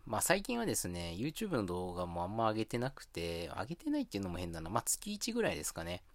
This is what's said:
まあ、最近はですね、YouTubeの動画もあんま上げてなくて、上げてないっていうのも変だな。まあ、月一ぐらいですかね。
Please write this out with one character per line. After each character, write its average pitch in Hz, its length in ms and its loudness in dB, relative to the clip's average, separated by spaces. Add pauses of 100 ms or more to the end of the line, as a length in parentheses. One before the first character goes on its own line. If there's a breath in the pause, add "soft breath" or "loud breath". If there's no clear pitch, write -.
ま 110 120 0
あ、 - 40 2
最 196 200 6
近 240 160 -2
は 233 80 2
で 135 80 2
す 104 140 0
ね、 85 280 -4
YouTube 160 360 -2
の 117 120 4
動 90 300 0
画 90 120 0
も 85 180 0
あ - 20 -2
ん 104 100 -4
ま 113 120 6
上 110 80 4
げ 110 80 4
て 120 140 -2
な 123 120 0
く - 160 -14
て、 - 420 -2
上 - 180 -4
げ 160 100 -6
て 311 140 -4
な 294 80 2
い 285 40 2
っ - 40 -4
て - 120 -2
い - 20 -2
う 196 40 -2
の 185 60 -2
も 175 80 -2
変 175 120 -2
だ 165 100 -4
な。 160 100 -4
ま 202 100 2
あ、 - 20 0
月 - 300 0
一 151 200 -2
ぐ 233 100 2
ら 185 100 4
い - 20 0
で 156 80 -4
す - 100 -4
か 165 120 -4
ね。 - 180 -4 (120)